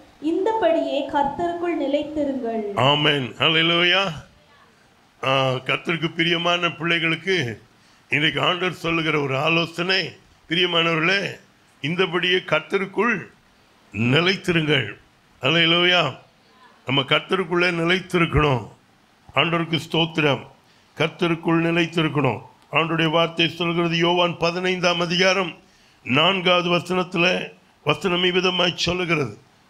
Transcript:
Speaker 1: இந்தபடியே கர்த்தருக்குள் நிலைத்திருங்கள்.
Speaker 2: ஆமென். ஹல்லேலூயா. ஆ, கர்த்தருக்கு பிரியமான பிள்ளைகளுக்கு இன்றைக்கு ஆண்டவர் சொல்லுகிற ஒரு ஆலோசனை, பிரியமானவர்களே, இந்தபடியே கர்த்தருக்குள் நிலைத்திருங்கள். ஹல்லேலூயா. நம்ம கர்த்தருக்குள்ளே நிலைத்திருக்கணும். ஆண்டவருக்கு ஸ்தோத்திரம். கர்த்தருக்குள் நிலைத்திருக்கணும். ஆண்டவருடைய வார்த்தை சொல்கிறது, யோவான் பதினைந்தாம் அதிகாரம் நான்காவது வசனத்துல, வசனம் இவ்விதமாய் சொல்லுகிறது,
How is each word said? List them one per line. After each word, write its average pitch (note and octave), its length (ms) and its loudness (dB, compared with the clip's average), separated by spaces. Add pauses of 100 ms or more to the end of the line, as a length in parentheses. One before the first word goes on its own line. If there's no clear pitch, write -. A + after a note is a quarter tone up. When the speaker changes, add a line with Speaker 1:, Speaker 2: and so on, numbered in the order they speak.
(240)
Speaker 1:
இந்தபடியே E4+ 760 0 (120)
கர்த்தருக்குள் E4+ 680 -2
நிலைத்திருங்கள். C#4 840 -4 (140)
Speaker 2:
ஆமென். C#3+ 600 2
ஹல்லேலூயா. E3+ 720 2 (1160)
ஆ, C3+ 260 2
கர்த்தருக்கு D3 640 -2
பிரியமான F3 560 0
பிள்ளைகளுக்கு E3 880 -2 (500)
இன்றைக்கு C#3+ 300 0
ஆண்டவர் F3 320 0
சொல்லுகிற D#3 480 -2
ஒரு C3+ 180 -2
ஆலோசனை, E3 800 -2 (320)
பிரியமானவர்களே, E3 880 0 (440)
இந்தபடியே F3+ 640 0
கர்த்தருக்குள் F#3+ 800 -2 (680)
நிலைத்திருங்கள். D3 1040 0 (460)
ஹல்லேலூயா. E3 760 2 (720)
நம்ம C3+ 160 0
கர்த்தருக்குள்ளே F3 680 0
நிலைத்திருக்கணும். E3 960 0 (680)
ஆண்டவருக்கு E3 460 0 (100)
ஸ்தோத்திரம். D#3+ 560 0 (520)
கர்த்தருக்குள் E3 640 0
நிலைத்திருக்கணும். D#3+ 800 0 (300)
ஆண்டவருடைய E3 380 0
வார்த்தை E3 380 2
சொல்கிறது, E3+ 480 -2
யோவான் F3 420 2
பதினைந்தாம் F3 640 0
அதிகாரம் F3+ 540 0 (480)
நான்காவது F3 680 2
வசனத்துல, F3+ 800 0 (320)
வசனம் F3 400 0
இவ்விதமாய் F3+ 500 2
சொல்லுகிறது, E3 640 -2 (320)